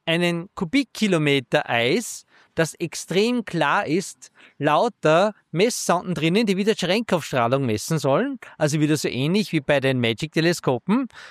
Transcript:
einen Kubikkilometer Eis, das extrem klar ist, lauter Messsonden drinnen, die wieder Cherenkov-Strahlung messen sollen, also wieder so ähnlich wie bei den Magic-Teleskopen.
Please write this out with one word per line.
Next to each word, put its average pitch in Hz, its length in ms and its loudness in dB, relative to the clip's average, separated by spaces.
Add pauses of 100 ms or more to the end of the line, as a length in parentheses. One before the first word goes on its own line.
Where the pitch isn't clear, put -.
einen 170 480 -2
Kubikkilometer 160 1160 0
Eis, 127 560 -2 (280)
das 165 220 -2
extrem 214 680 -2
klar 165 420 0
ist, - 420 -4 (300)
lauter 165 720 2 (180)
Messsonden 175 640 0
drinnen, 165 320 0
die 190 120 0
wieder 202 180 0
Cherenkov-Strahlung 139 880 0
messen 117 320 -2
sollen, 175 400 0 (220)
also 156 200 0
wieder 151 180 2
so 180 100 -2
ähnlich 160 440 -2
wie 156 100 -2
bei 143 180 0
den 131 200 0
Magic-Teleskopen. 160 1080 0 (240)